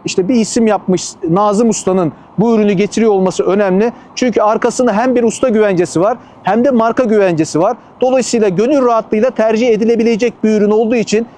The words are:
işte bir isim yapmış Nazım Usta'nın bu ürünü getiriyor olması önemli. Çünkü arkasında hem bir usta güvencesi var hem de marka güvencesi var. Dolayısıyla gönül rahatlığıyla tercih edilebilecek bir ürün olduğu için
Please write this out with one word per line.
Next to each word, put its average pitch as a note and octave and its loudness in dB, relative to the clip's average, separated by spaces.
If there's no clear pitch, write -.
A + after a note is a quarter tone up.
işte F#3 -2
bir C4 2
isim A3+ 0
yapmış F#3 -2
Nazım G#3 2
Usta'nın F#3 -2
bu A3+ 2
ürünü G#3 2
getiriyor G#3 0
olması F#3 0
önemli. G3 0
Çünkü A3+ 0
arkasında A3 0
hem A#3+ 0
bir A#3+ 0
usta A#3 0
güvencesi F#3+ 0
var A3+ 0
hem A3+ 0
de C#4+ 2
marka A#3 0
güvencesi F#3 0
var. A3 0
Dolayısıyla B3 0
gönül B3 0
rahatlığıyla A3+ 0
tercih A3 0
edilebilecek A3+ 0
bir G#3+ 2
ürün G#3 2
olduğu A3 0
için A3+ -2